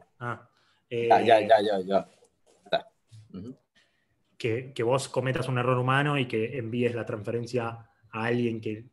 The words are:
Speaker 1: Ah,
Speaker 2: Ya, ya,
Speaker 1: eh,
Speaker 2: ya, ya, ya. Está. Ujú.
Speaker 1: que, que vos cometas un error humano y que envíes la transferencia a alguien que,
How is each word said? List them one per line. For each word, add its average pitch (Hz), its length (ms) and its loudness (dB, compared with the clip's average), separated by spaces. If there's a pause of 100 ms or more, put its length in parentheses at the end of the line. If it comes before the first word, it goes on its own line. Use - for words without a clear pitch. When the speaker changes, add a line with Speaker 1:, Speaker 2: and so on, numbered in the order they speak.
(180)
Speaker 1:
Ah, 120 320 -10 (400)
Speaker 2:
Ya, 117 320 4
ya, 113 200 8
Speaker 1:
eh, 104 80 0
Speaker 2:
ya, 110 120 8
ya, 101 200 0
ya. 92 280 0 (540)
Está. - 260 -4 (440)
Ujú. 104 240 -14 (800)
Speaker 1:
que, 127 360 -4
que 120 100 -4
vos 127 240 0
cometas 127 400 -2
un 127 100 -2
error 123 200 2
humano 139 400 2
y 127 100 0
que 117 300 -4
envíes 120 380 -2
la 110 100 -6
transferencia 113 840 -6 (220)
a 110 120 -6
alguien 117 380 -2
que, 110 320 -8